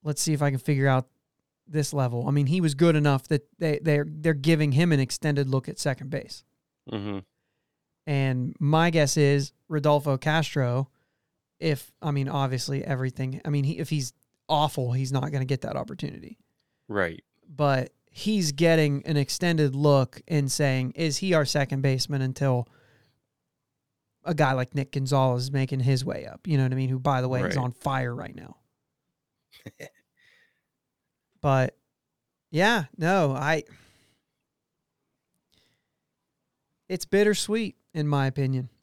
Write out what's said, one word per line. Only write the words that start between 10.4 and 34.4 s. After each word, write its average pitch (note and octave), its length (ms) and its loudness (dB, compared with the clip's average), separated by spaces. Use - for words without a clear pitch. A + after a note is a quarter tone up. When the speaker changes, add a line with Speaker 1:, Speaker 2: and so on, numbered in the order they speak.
Speaker 1:
if, D#3 320 -4
I D3+ 100 -4
mean, C#3 180 -2
obviously C3+ 560 -2
everything, C3 580 -4
I - 60 -6
mean, C#3+ 160 0
he, D#3 140 -2
if D3+ 100 -6
he's C#3 240 -4
awful, D3 460 0
he's C3 180 -2
not C3+ 200 -2
gonna C3+ 140 -2
get C3 160 -2
that - 140 -6
opportunity. - 640 -10
Speaker 2:
Right. F2+ 360 -2
Speaker 1:
But C#3 440 0
he's G3 420 -2
getting D3+ 520 2
an D3+ 120 0
extended D3+ 580 0
look C#3 520 2
and C#3+ 240 0
saying, C3 440 0
"Is D#3+ 220 -2
he F#3+ 160 0
our D3+ 120 4
second C#3 360 -2
baseman?" C3+ 400 0
until C3 460 0
a E3+ 100 -4
guy D3 200 2
like B2+ 220 -2
Nick C#3 160 -4
Gonzalez C3 520 0
is C3+ 80 -6
making C3+ 300 -2
his B2+ 240 2
way - 200 -8
up, - 220 -14
you D#3 100 2
know C3+ 60 4
what C3 100 0
I - 20 -2
mean? C3 140 -2
Who, C3 100 -2
by C3 220 2
the B2+ 80 -2
way, B2+ 100 0
is - 160 -2
Speaker 2:
Right. C3 80 -2
Speaker 1:
on B2 100 -4
fire C3 420 -4
right - 200 -14
now. E2+ 220 -18
<laughs> - 220 -20
But, C3+ 380 0
yeah, F#3+ 360 2
no, E3 340 2
I, C#3+ 320 -2